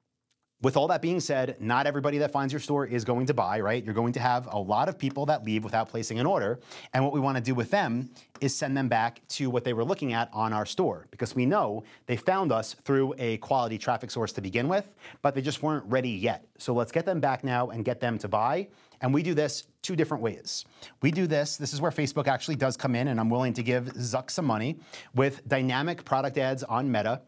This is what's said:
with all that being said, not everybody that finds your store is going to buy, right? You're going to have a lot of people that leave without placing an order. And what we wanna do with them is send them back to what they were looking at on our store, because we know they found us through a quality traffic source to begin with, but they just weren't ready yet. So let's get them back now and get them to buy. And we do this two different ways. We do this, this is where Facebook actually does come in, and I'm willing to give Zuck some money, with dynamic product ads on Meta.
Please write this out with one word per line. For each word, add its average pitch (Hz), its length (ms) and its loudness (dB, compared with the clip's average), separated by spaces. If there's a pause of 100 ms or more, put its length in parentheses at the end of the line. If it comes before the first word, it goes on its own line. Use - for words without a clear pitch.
(640)
with 131 160 4
all 147 100 6
that 160 140 2
being 170 180 0
said, 131 400 -2
not 123 260 2
everybody 143 320 0
that 147 120 2
finds 139 200 0
your 143 100 -4
store 143 260 0
is 117 180 -2
going 123 220 0
to - 80 2
buy, 107 260 0
right? 107 240 0
You're 107 80 -2
going 117 220 2
to 135 60 -4
have 123 300 2
a 101 80 -4
lot 107 300 0
of 185 80 -4
people 139 300 -4
that 117 180 0
leave 107 180 0
without 110 280 -2
placing 113 280 -4
an 123 60 0
order. 131 340 0 (360)
And 131 100 4
what 143 80 2
we 147 80 0
wanna 135 220 0
do 127 120 0
with 120 160 0
them 127 380 0 (320)
is 139 160 0
send 135 180 -2
them 135 140 2
back 117 400 0
to 135 220 -2
what 120 140 0
they 123 100 0
were 113 100 0
looking 139 300 -2
at 117 180 0
on 110 220 0
our 107 100 0
store, 104 460 -2
because - 240 -6
we 127 100 2
know 127 400 2 (220)
they 123 100 0
found 185 340 0
us 113 340 -2
through 135 340 2
a 117 200 -2
quality 117 380 0
traffic 117 340 -4
source 113 220 -4
to - 80 -8
begin 107 260 0
with, 190 280 -2 (260)
but 143 140 2
they 135 80 -2
just 139 200 -4
weren't 147 220 0
ready 127 240 0
yet. 107 380 -2 (100)
So - 160 -4
let's 117 200 0
get 165 120 0
them 175 160 0
back 135 240 0
now 123 240 0
and 113 160 -4
get 123 160 -2
them 117 180 0
to 104 100 -6
buy. 127 400 0 (340)
And 131 100 4
we 147 100 4
do 175 120 0
this 147 300 0 (180)
two 185 140 -4
different 151 260 0
ways. - 420 -4 (380)
We 139 80 4
do 175 160 2
this, 147 320 0
this 147 160 -6
is 143 80 -4
where 165 80 2
Facebook 147 360 0
actually 139 300 0
does - 180 2
come 127 200 -2
in, 123 140 0
and 117 120 0
I'm 113 80 2
willing 123 240 2
to 123 100 -4
give 123 320 0
Zuck 123 360 -4
some 170 160 -2
money, 117 320 0 (360)
with 135 320 2
dynamic 135 600 0
product 135 320 0
ads 131 240 0
on 127 280 0
Meta. 110 380 0